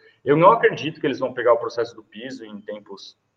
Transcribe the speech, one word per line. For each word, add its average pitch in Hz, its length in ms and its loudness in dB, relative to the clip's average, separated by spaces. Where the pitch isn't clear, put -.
Eu 143 120 2
não 175 140 8
acredito 190 500 0
que 156 60 -2
eles 131 140 -4
vão 123 120 -4
pegar 120 200 2
o 117 60 2
processo 117 360 -6
do 110 80 -20
piso 117 420 -16
em 104 160 -16
tempos 101 560 -16